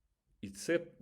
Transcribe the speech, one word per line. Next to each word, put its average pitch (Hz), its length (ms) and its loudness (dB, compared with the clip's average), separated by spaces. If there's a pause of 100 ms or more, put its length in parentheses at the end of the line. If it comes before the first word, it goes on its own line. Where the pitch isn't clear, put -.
(400)
І 98 100 -8
це 170 360 0 (160)